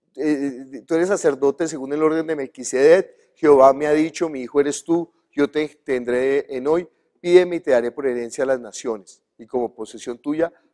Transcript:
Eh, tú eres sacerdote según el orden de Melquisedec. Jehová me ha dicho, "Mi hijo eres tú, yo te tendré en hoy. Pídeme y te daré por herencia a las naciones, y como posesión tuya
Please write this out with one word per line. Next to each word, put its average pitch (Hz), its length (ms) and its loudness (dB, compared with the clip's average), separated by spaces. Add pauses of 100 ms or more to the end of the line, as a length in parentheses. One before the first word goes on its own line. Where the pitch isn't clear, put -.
(160)
Eh, 139 680 -6
tú 165 100 -4
eres 170 120 0
sacerdote 143 600 0
según 139 260 -10
el 156 100 -2
orden 156 240 0
de 160 80 -6
Melquisedec. 139 1000 0
Jehová 135 360 8
me 143 160 -2
ha 151 60 2
dicho, 160 340 0
"Mi 143 140 -10
hijo 123 180 -4
eres 143 240 -2
tú, 165 300 -4 (180)
yo 143 180 0
te 151 160 -4 (200)
tendré 127 680 -2
en 127 140 -8
hoy. 165 220 -2 (320)
Pídeme 175 360 4
y - 40 -12
te 147 100 -2
daré 120 200 2
por 139 140 -6
herencia 120 380 -6
a 131 40 -2
las 131 120 -2
naciones, 110 600 -12 (160)
y 117 80 -20
como 120 280 -6
posesión 113 440 -14
tuya 156 340 -4 (220)